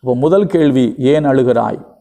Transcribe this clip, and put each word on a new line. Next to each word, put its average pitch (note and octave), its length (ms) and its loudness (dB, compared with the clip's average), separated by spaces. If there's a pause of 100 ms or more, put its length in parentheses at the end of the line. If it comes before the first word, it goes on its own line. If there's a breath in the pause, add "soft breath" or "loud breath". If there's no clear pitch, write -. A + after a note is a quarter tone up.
அப்போ B2+ 120 -2
முதல் D#3+ 300 0
கேள்வி, C3+ 520 0
"ஏன் D3 280 0
அழுகிறாய்?" B2 520 0 (240)